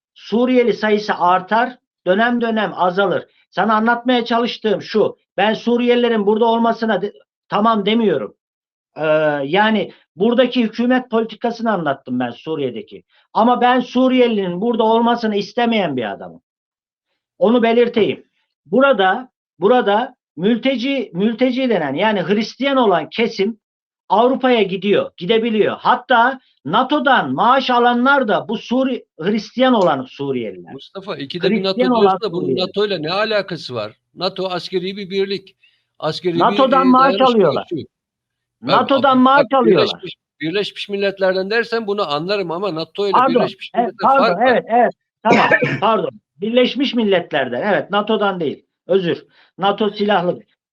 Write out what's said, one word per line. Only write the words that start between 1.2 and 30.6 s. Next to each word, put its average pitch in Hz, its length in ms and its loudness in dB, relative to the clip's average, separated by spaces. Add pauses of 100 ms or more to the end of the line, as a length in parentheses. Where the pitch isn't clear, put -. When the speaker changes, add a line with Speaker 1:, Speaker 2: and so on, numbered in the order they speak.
Speaker 1:
dönem 226 340 2
dönem 220 340 -2
azalır. 180 520 0 (240)
Sana 214 240 0
anlatmaya 233 500 0
çalıştığım 226 580 -2
şu, - 340 -2 (200)
ben 214 180 0
Suriyelilerin 240 720 0
burada 220 180 2
olmasına 226 580 0
de-, 202 100 -8 (360)
tamam 208 380 0
demiyorum. 208 480 0 (640)
Ee, 151 100 -4 (380)
yani 202 480 0 (240)
buradaki 240 480 2
hükümet 247 460 -2
politikasını 226 600 -4
anlattım 139 480 -4
ben 120 100 -4
Suriye'deki. 117 720 -8 (280)
Ama 226 280 2
ben 247 200 4
Suriyelinin 233 800 2
burada 226 240 0
olmasını 226 520 2
istemeyen 202 600 -2
bir 110 160 -4
adamım. 85 300 -14 (960)
Onu 220 240 4
belirteyim. 233 600 0 (420)
Burada, 220 640 2 (280)
burada 208 560 2 (220)
mülteci, 240 800 -2
mülteci 240 560 0
denen 156 240 -2
yani 196 280 0
Hristiyan 220 540 -2
olan 190 340 0
kesim 220 500 -4 (480)
Avrupa'ya 247 540 2
gidiyor, 185 540 -2
gidebiliyor. 220 640 0
Hatta 247 600 2 (240)
nato'dan 254 720 0
maaş 254 360 2
alanlar 240 580 2
da 156 200 -2
bu 220 100 -4
Suri-, 254 460 -2 (160)
Hristiyan 226 540 0
olan 160 360 2
Suriyeliler. 127 640 -8